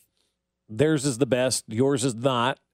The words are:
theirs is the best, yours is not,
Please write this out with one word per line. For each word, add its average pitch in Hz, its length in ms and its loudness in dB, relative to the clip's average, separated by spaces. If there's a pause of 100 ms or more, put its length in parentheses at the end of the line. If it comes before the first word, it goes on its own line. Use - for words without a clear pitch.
(680)
theirs 139 360 2
is 120 120 -2
the 135 80 2
best, 123 420 0
yours 131 380 0
is 127 80 -2
not, 123 460 -2 (140)